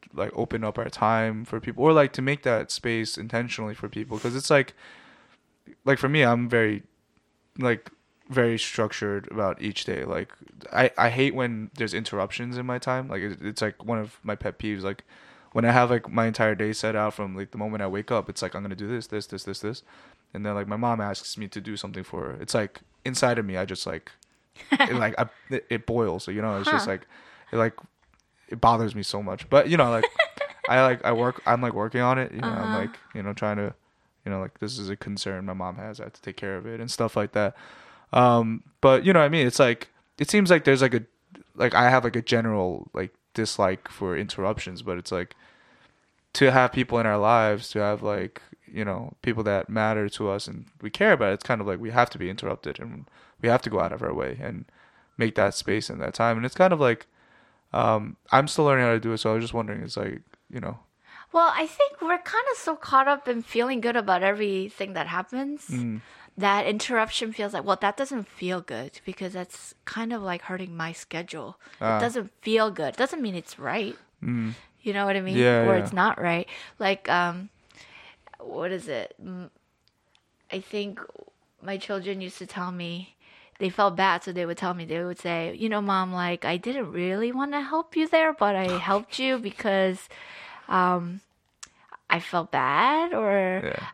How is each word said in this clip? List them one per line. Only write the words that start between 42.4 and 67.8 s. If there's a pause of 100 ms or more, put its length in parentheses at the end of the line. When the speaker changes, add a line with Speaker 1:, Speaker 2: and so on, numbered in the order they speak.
Speaker 1:
like, (220)
dislike
for
interruptions,
but
it's
like, (1000)
to
have
people
in
our
lives,
to
have,
like, (320)
you
know,
people
that
matter
to
us
and (140)
we
care
about,
it's
kind
of
like
we
have
to
be
interrupted
and (360)
we
have
to
go
out
of
our
way
and (520)
make
that
space
and
that
time.
And
it's
kind
of
like, (640)
um, (160)
I'm
still
learning
how
to
do
it,
so
I
was
just
wondering,
it's
like, (280)
you
know. (520)
Speaker 2:
Well,
I
think
we're
kinda
so
caught
up
in
feeling
good
about
everything
that
happens
Speaker 1:
Mm. (360)
Speaker 2:
that
interruption
feels
like,
well,